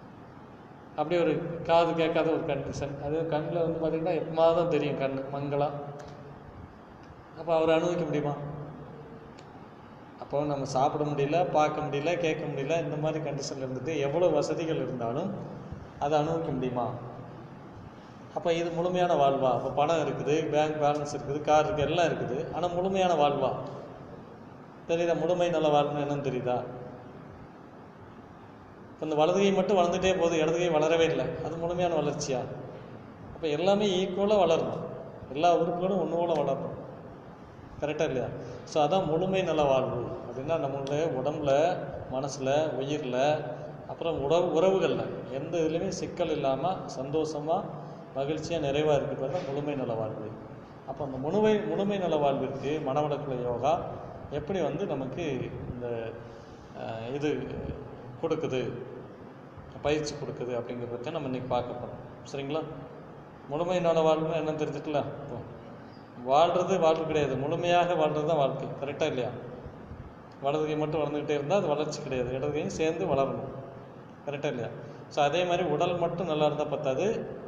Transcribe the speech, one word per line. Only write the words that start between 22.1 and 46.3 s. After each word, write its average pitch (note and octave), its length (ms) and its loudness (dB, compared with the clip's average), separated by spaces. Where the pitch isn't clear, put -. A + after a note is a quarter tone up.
ஆனா E3 120 0
முழுமையான F3+ 460 2
வாழ்வா? D3 380 4
தெரியுதா? E3+ 320 2
முழுமை F3 300 4
நல D#3 180 4
வாழ்வுன்னு C#3+ 360 4
என்னன்னு C#3 260 -2
தெரியுதா? B2 340 0
இப்ப - 120 -20
இந்த D#3 140 -2
வலது E3+ 240 6
கை G3 120 6
மட்டும் F#3+ 260 4
வளர்ந்துட்டே F3 400 4
போகுது, E3 200 4
இடது D#3+ 200 4
கை F3 120 2
வளரவே D#3+ 400 4
இல்லை. C3 160 0
அது E3 120 -4
முழுமையான E3+ 380 0
வளர்ச்சியா? C#3 440 0
அப்ப - 140 -4
எல்லாமே F#3 580 4
ஈக்குவலா G3 320 4
வளரணும், E3 440 4
எல்லா E3 220 6
உறுப்புகளும் F3 440 2
ஒண்ணு D#3+ 160 0
போல E3+ 180 2
வளரணும். C#3 440 0
கரெக்டா D3+ 200 0
இல்லையா? B2+ 260 0
So D3+ 240 4
அதான் F#3 180 2
முழுமை F#3 360 2
நல D#3 220 2
வாழ்வு B2+ 420 4
அப்படின்னா, D3 520 -4
நம்மளுடைய C#3 580 0
உடம்புல, D3 640 2
மனசுல, C#3 580 0
உயிர்ல, C#3+ 640 2
அப்புறம் D3 420 -2
உறவு-, F3 300 4
உறவுகள்ல E3+ 460 4
எந்த D#3 260 -4
இதுலயுமே F3 300 2
சிக்கல் E3 420 -2
இல்லாம C#3+ 460 0